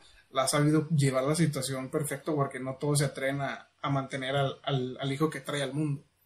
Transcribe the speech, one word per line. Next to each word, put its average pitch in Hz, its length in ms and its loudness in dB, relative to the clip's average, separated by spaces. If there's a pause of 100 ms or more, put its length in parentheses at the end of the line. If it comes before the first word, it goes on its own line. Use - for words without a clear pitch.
(320)
La 131 120 2
has - 80 2
sabido 151 380 4
llevar 135 360 4
la 151 100 2
situación 135 560 0
perfecto 151 420 -4
porque 139 280 0
no 131 160 -6
todos 147 220 0
se 147 60 2
atreven 135 360 -2
a, 123 280 -8 (120)
a 147 80 -2
mantener 135 480 -2
al, 135 260 0
al, 127 380 -2
al 139 100 -2
hijo 156 180 2
que 147 120 -8
trae 143 200 -4
al 131 120 -4
mundo. 147 320 -2 (200)